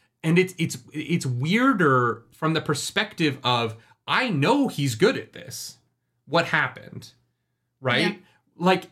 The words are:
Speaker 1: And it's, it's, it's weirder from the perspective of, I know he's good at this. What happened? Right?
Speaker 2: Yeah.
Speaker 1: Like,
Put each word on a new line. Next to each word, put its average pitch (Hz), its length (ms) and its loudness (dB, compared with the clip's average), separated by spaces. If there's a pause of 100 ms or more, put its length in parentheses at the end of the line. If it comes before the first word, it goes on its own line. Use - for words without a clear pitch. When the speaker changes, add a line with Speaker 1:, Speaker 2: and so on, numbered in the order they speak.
(240)
Speaker 1:
And 165 140 4
it's, 185 200 2
it's, 165 200 -4 (160)
it's 175 320 -4
weirder 139 1000 2 (100)
from 156 200 -2
the 151 80 0
perspective 156 800 -2
of, 117 340 0 (280)
I 226 240 0
know 214 380 2
he's 139 280 -2
good - 220 4
at - 140 -12
this. - 460 -14 (480)
What 156 220 0
happened? - 640 -4 (680)
Right? 127 220 2
Speaker 2:
Yeah. 180 120 0 (440)
Speaker 1:
Like, 180 340 2